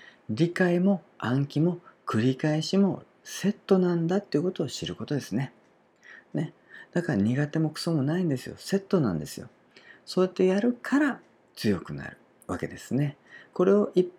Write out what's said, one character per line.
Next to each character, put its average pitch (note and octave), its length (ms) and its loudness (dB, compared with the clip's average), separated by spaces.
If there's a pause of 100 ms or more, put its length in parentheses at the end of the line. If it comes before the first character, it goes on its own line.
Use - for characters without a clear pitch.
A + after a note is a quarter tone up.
(300)
理 D3+ 220 0
解 F3 280 2
も F#3+ 220 2 (160)
暗 C3+ 300 0
記 D3 120 -2
も F3 200 2 (260)
繰 A2 160 -2
り C3 140 2
返 D3+ 260 -2
し F#3+ 160 -2
も G3 260 2 (200)
セ - 260 -4
ッ G#3 60 -2 (100)
ト G3 140 6
な F3 160 2
ん E3 120 0
だ F#3 100 2
っ G3+ 40 0
て - 160 -2
い D3 40 2
う - 20 -2
こ F3+ 80 -2
と F3+ 120 -4
を C#3 40 -4
知 - 180 -8
る F2 100 -8
こ A2 100 -10
と D3 100 -4
で B2+ 60 -2
す - 100 -10
ね。 B2 200 -2 (840)
ね。 D#3 200 -4 (400)
だ F3 80 0
か E3+ 120 0
ら G#2 60 2
苦 B2+ 280 2
手 D#3+ 120 -2
も D#3+ 100 2
ク D#3 100 -12
ソ E3+ 140 -2
も C#3+ 100 2
な D#3 160 0
い F#3 40 0
ん E3+ 60 2
で C3+ 80 0
す - 100 -10
よ。 A2 100 -10
セ - 200 -2
ッ - 20 2
ト G3 220 0
な G#2+ 120 2
ん D#2 60 -2
で D2 60 -8
す - 140 -12
よ。 F#2 100 -14 (560)
そ - 160 0
う F#3 40 4
や F#3 40 0
っ F#3 40 -18
て F#3+ 120 2
や F#3+ 140 4
る A#3+ 140 2
か - 260 -2
ら C4+ 200 0 (360)
強 G2+ 240 0
く - 140 -12
な C#2 140 -10
る - 100 -16 (300)
わ F2+ 100 -6
け - 100 -6
で - 100 -10
す - 160 -10
ね。 C#3 240 -2 (360)
こ F3+ 120 4
れ G3 80 6
を G#3 200 2
一 F3+ 140 4 (120)